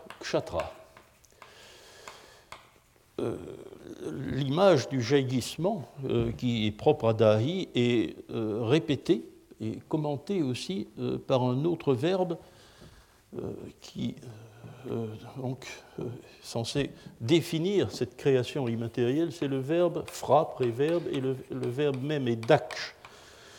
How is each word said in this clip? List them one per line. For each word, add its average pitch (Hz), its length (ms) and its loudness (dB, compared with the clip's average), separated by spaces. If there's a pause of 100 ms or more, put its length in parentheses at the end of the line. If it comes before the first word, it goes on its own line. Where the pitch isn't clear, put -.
(220)
kshatra. - 500 -4 (2500)
Euh, 117 180 -2 (960)
l'image 143 540 6
du 135 140 0
jaillissement, 135 840 0 (180)
euh, 117 260 2
qui 117 360 0
est 101 40 2
propre 147 380 2
à 113 40 4
Dahi 117 600 4
est, 120 400 4 (160)
euh, 113 320 -2
répétée 156 600 2 (340)
et 110 200 -6 (100)
commentée 151 520 -2
aussi, 180 460 -4 (120)
euh, 127 180 -2
par 131 260 2
un 127 220 0
autre 160 280 2
verbe, 170 440 0 (1000)
euh, - 140 -6 (300)
qui, - 340 -8 (720)
euh, 117 180 -4 (280)
donc, 131 320 -8 (320)
euh, - 60 -6 (360)
censé 131 500 -4 (280)
définir 160 720 2
cette - 240 -6
création 131 540 2
immatérielle, 120 640 0
c'est 143 160 -2
le 135 100 -2
verbe, 160 480 0
fra, - 440 2
préverbe, 139 600 0
et 139 80 -2
le, 131 160 0 (160)
le 127 160 -4
verbe 131 340 0
même 143 280 0
est 117 80 2
daksh. - 580 2 (640)